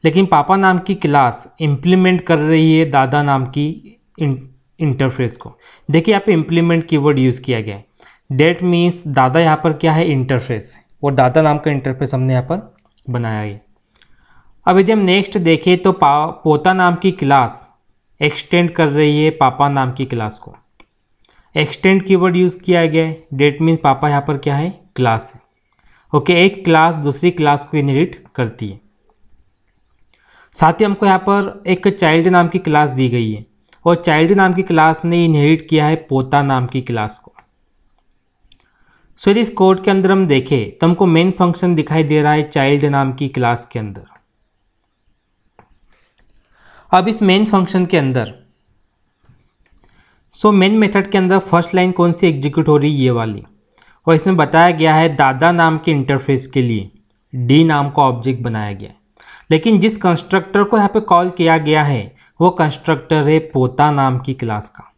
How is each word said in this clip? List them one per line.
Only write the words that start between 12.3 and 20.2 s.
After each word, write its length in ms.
यहाँ 140
पर 300
बनाया 340
है। 240
अब 120
यदि 140
हम 60
नेक्स्ट 400
देखें 400
तो 140
पा-, 380
पोता 280
नाम 220
की 180
क्लास 560
एक्सटेंड 500
कर 180
रही 360
है 60
पापा 380
नाम 240
की 120
क्लास 340